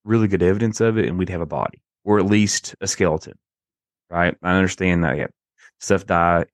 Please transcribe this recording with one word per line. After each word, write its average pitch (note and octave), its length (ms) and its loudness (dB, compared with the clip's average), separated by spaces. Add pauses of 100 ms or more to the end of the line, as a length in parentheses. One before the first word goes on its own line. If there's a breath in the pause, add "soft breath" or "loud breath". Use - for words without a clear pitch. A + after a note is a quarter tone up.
really A2 240 2
good F#2 140 0
evidence G#2 380 0
of A2+ 160 0
it A2 100 0
and F2+ 120 -4
we'd F#2 100 -2
have F2 140 -6
a D#2+ 40 -6
body, C#2+ 360 -8 (220)
or G#2 140 2
at G2 80 2
least G#2 540 0
a G2 60 -8
skeleton, D#2+ 520 -2 (720)
right? F2 320 0
I F2+ 140 0
understand F2+ 480 0
that, C#2+ 120 0
yeah, C#2+ 100 -6 (520 soft breath)
stuff - 280 -2
die E2+ 480 2